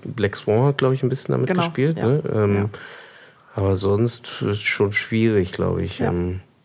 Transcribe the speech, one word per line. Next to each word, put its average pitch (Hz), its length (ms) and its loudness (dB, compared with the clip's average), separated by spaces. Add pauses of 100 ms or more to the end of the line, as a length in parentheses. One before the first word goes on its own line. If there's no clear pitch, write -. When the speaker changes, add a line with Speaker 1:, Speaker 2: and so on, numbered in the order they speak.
(160)
Speaker 1:
Black 101 200 0
Swan 110 300 2
hat, 139 120 2
glaub 131 160 2
ich, 131 100 -4
ein 123 60 2
bisschen 135 240 -4
damit 127 140 0
Speaker 2:
Genau, 180 160 0
Speaker 1:
gespielt, 160 340 0
Speaker 2:
ja. - 100 -2
Speaker 1:
ne? 147 160 2 (100)
Ähm, 104 220 2
Speaker 2:
Ja. 101 140 0 (840)
Speaker 1:
aber 98 220 2
sonst 101 640 -2
ist 104 200 0
schon - 320 0
schwierig, 110 580 2
glaub 90 280 0
ich, 92 200 -4
Speaker 2:
Ja. 92 100 0
Speaker 1:
ähm, 90 320 -2 (240)